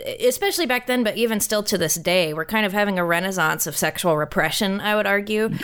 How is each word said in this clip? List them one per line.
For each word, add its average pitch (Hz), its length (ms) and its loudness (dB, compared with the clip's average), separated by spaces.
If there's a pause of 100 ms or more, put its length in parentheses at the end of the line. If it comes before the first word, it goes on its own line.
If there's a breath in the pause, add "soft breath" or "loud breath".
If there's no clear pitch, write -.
(220)
especially 320 460 0
back 247 180 -2
then, 254 180 0
but 208 140 -2
even 226 220 0
still 208 240 0
to 202 140 0
this 165 180 0
day, 170 400 2
we're 156 100 -4
kind 214 200 0
of 190 60 -2
having 202 280 2
a 175 60 2
renaissance 170 600 0
of 151 100 -6
sexual 160 400 0
repression, 160 640 0
I 208 160 0
would 208 120 0
argue. 214 420 0 (140)